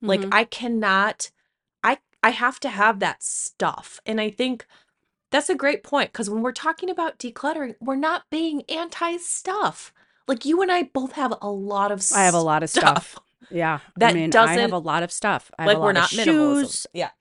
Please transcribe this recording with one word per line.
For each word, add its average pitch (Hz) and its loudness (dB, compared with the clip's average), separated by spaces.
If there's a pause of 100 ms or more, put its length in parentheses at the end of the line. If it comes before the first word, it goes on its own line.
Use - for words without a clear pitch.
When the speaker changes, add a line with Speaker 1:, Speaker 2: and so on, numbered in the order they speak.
Speaker 1:
Like, 196 0
Speaker 2:
Mm-hmm. 196 -2
Speaker 1:
I 214 4
cannot, 214 -2 (540)
I, 247 2 (240)
I 226 6
have 240 -2
to 269 -4
have 208 2
that 170 -2
stuff. - -6
And 220 -2
I 214 -2
think 254 -4 (640)
that's 294 0
a 370 2
great 277 0
point, - -2
'cause 202 -6
when 220 -2
we're 247 -2
talking 320 -4
about 349 -4
decluttering, 269 -6
we're 262 -6
not 311 -2
being 311 -4
anti-stuff. 339 -6 (360)
Like, 269 -2
you 330 2
and 370 0
I 349 2
both 262 -6
have 254 -2
a 208 -6
lot 202 -2
of 196 -4 (100)
Speaker 2:
I 196 4
have 180 6
a 170 4
lot 156 2
of 160 -4
stuff. - 4
Speaker 1:
stuff - -20 (320)
Speaker 2:
Yeah. 160 0 (160)
Speaker 1:
that 220 6
Speaker 2:
I 185 2
mean, 165 2
I 160 0
Speaker 1:
doesn't 175 6
Speaker 2:
have 233 0
a 180 -2
lot 160 -2
of 170 -6
stuff. 190 -4
I 156 -4
have 160 2
Speaker 1:
like, 208 6
Speaker 2:
a - -2
Speaker 1:
we're 202 2
Speaker 2:
lot 180 2
of 196 -2
Speaker 1:
not 226 0
minimalism. 302 4
Speaker 2:
shoes. - -6
Speaker 1:
Yeah. 170 -4 (100)